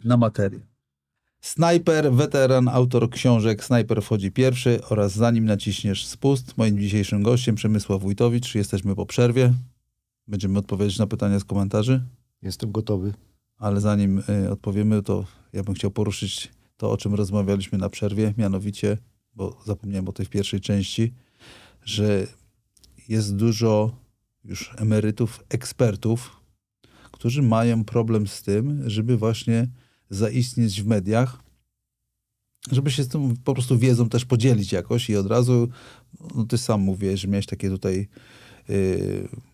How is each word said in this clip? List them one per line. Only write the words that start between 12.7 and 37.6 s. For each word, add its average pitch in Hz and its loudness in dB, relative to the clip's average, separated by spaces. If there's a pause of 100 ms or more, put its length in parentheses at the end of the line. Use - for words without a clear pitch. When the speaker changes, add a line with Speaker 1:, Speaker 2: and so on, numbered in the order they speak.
Speaker 2:
gotowy. 104 -4 (440)
Speaker 1:
Ale 101 -2
zanim, 101 2 (220)
y, 92 -2
odpowiemy, 104 0
to 98 -4 (280)
ja 98 -6
bym 95 -4
chciał 101 -4
poruszyć 101 -6 (260)
to, 107 -2
o 107 0
czym 101 -4
rozmawialiśmy 98 -2
na 95 -2
przerwie, 104 -2
mianowicie, 101 -2 (380)
bo 98 -10
zapomniałem 98 -6
o - -8
tej 98 -8
w - -18
pierwszej 101 -4
części, 104 -2 (720)
że 104 0 (840)
jest 107 0
dużo 110 2 (520)
już 98 -14
emerytów, 110 0
ekspertów, 117 -2 (720)
którzy 123 -2
mają 113 4
problem 110 0
z - -14
tym, 131 -2
żeby 113 0
właśnie 113 0 (420)
zaistnieć 110 -2
w 101 -2
mediach, 110 0 (1300)
żeby 131 0
się 139 -2
z 127 -4
tą 139 -2 (100)
po 143 0
prostu 123 2
wiedzą 117 4
też 120 0
podzielić 110 2
jakoś 110 -2
i 107 2
od 98 0
razu, 120 4 (680)
no, 117 -2
ty 117 -2
sam 107 0
mówiłeś, 95 0
że 98 -6
miałeś 98 0
takie - -6